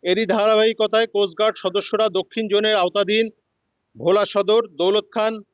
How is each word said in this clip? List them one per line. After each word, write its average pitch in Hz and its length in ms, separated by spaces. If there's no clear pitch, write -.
এরই 190 240
ধারাবাহিকতায় 220 800
কোস্টগার্ড 202 500
সদস্যরা 202 520
দক্ষিণ 190 400
জোনের 208 280
আওতাধীন 202 500
ভোলা 190 280
সদর, 208 440
দৌলত 185 420
খান 220 220